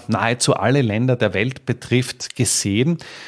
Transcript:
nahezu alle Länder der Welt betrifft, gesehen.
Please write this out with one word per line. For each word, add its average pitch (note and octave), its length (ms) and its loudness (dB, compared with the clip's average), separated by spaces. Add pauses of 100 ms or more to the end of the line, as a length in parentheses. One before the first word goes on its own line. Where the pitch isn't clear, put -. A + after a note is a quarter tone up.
nahezu A2+ 480 2
alle B2 260 2
Länder A#2+ 360 2
der G#2 180 0
Welt A#2 320 -2
betrifft, - 680 -2
gesehen. B2 640 0 (300)